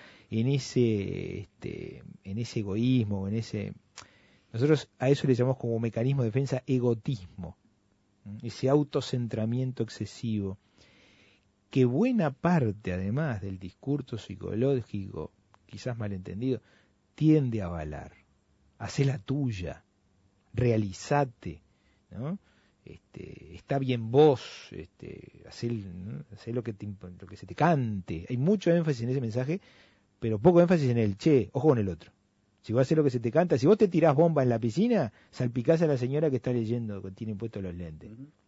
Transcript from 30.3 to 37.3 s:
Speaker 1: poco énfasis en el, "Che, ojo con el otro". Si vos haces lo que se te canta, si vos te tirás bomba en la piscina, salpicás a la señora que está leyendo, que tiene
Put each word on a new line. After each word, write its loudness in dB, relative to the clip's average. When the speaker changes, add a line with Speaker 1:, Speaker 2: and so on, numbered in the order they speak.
Speaker 1:
poco 8
énfasis 6
en 2
el, 4
"Che, 4
ojo 2
con 6
el 0
otro". -8
Si -6
vos 4
haces 2
lo 6
que 2
se 0
te -2
canta, 4
si 2
vos 6
te 6
tirás 4
bomba 4
en 2
la 2
piscina, 0
salpicás 0
a 4
la 2
señora 0
que 2
está -2
leyendo, -2
que -10
tiene -8